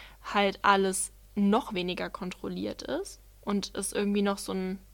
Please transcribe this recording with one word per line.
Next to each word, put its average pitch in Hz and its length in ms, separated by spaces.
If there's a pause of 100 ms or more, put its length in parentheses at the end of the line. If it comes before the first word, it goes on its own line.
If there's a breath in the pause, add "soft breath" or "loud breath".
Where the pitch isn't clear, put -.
(340 loud breath)
halt 202 320
alles 196 480 (220)
noch 208 380
weniger 180 360
kontrolliert 180 720
ist - 400 (200)
und 202 340
es 196 160
irgendwie 202 300
noch 202 160
so 196 160
ein 190 260 (140)